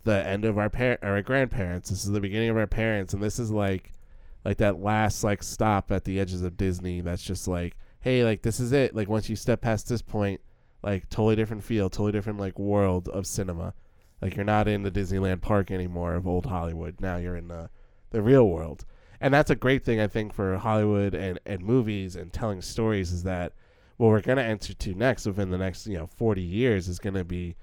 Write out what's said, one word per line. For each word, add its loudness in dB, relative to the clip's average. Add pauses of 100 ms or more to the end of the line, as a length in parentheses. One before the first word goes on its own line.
the 4
end -2
of 2
our 2
par-, 0
our 0
grandparents. -2
This -4
is -2
the 0
beginning 0
of 2
our 2
parents." 0
And -4
this -2
is, -2
like, 0 (520)
like, 0
that 2
last, 2
like, 0
stop 0
at 0
the -2
edges -2
of -4
Disney -2
that's -4
just -6
like, -2 (240)
"Hey, 2
like, 2
this -2
is -2
it. 4
Like, -2
once 0
you -4
step 0
past -2
this -2
point, -2 (420)
like, -2
totally 4
different -2
feel, 0
totally -2
different, -4
like, -6
world 2
of -4
cinema." -6 (480)
Like, -4
you're -2
not 4
in 0
the -2
Disneyland 0
park 2
anymore -4
of -2
old 0
Hollywood. -6
Now -2
you're -4
in -10
the, -12 (400)
the 0
real 8
world. -2 (340)
And 2
that's 6
a 4
great 2
thing, 2
I 2
think, -4
for 0
Hollywood 2
and, -4
and -6
movies 0
and -12
telling -4
stories -2
is -4
that -4 (420)
what 6
we're 8
gonna 2
enter -4
to -6
next 0
within -2
the -2
next, -4
you -4
know, -8
forty 0
years 2
is -4
gonna -4
be -6